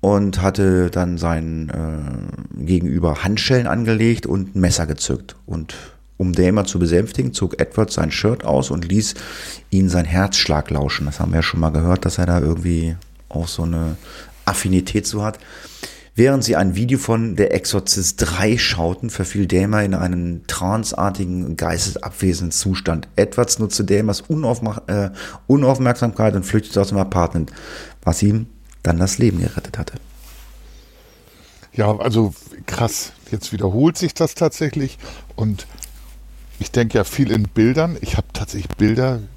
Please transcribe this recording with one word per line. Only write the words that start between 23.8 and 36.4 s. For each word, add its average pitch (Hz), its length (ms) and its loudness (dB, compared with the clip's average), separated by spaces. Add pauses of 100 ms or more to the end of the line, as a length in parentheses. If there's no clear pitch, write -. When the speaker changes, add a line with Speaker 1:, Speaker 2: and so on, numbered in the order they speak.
Speaker 1:
Dahmers 101 460 2
unaufmach-, 117 580 -2
äh, 101 240 0 (360)
Unaufmerksamkeit 123 880 4
und 92 100 0
flüchtete - 340 0
aus 98 100 2
dem 101 100 0
Apartment, 85 520 0 (500)
was 85 220 0
ihm 107 240 2 (340)
dann 82 160 2
das 92 200 0
Leben 95 240 4
gerettet - 360 -4
hatte. - 180 -10 (1800)
Speaker 2:
Ja, 107 240 2
also 110 360 2 (320)
krass. - 460 -4 (180)
Jetzt - 220 -8
wiederholt 110 460 2
sich 170 160 -2
das - 220 -2
tatsächlich. 151 600 -2 (380)
Und 107 320 -2 (920)